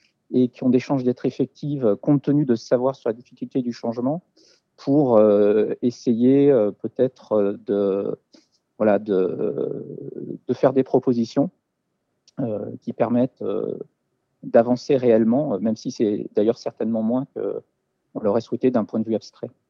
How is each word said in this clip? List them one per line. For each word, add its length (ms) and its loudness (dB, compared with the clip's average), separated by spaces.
et 140 2
qui 160 -8
ont 80 2
des 80 4
chances 240 -2
d'être 240 -2
effectives, 580 -4
euh, 120 2
compte 260 2
tenu 220 0
de 100 0
ce 100 -4
savoir 300 0
sur 140 -8
la 60 0
difficulté 480 -8
du 100 -4
changement, 500 -6
pour, 400 2
euh, 640 4
essayer, 680 2
euh, 200 4
peut-être, 600 -4
euh, 240 0
de, 500 -2
voilà, 200 4
de, 840 -2
de 60 -4
faire 180 2
des 100 2
propositions, 680 0
euh, 180 -4
qui 120 -10
permettent, 500 -2
euh, 360 -4
d'avancer 540 2
réellement, 580 2
euh, 40 -2
même 180 -2
si 140 -10
c'est 440 -2
d'ailleurs 240 0
certainement 440 -6
moins 320 -2
que 280 -6
on 60 -10
l'aurait 220 0
souhaité 280 -2
d'un 140 0
point 160 -6
de 60 -4
vue 80 -4
abstrait. 340 -8